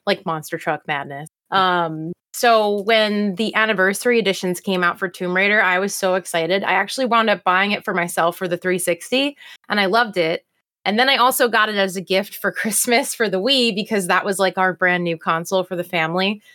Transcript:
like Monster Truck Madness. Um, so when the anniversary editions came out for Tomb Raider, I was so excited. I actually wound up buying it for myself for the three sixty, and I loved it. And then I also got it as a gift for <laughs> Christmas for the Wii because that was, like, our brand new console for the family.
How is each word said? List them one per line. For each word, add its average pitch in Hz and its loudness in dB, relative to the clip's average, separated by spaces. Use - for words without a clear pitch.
like 196 -2
Monster 160 -6
Truck 156 -4
Madness. 143 -6
Um, 170 0
so 214 2
when 208 2
the 214 -2
anniversary 214 2
editions 185 -2
came 185 -2
out 175 0
for 190 -4
Tomb 180 -4
Raider, 208 2
I 185 2
was 196 -2
so 185 0
excited. 185 -2
I - 0
actually 196 0
wound 220 2
up 196 0
buying 196 2
it - -4
for 208 -4
myself 175 0
for 185 -4
the 170 -2
three 180 -2
sixty, 262 -2
and 208 0
I 196 4
loved 220 0
it. 170 -2
And 208 0
then 262 4
I 277 4
also 247 2
got 214 2
it 208 -4
as 190 0
a 196 -8
gift 185 -2
for 196 -4
<laughs> - -
Christmas 233 0
for 220 -2
the 185 -2
Wii 240 2
because 202 -2
that 185 2
was, 190 -2
like, 190 0
our 185 2
brand 180 0
new 165 -2
console 170 -2
for 185 -8
the 175 -4
family. 180 -2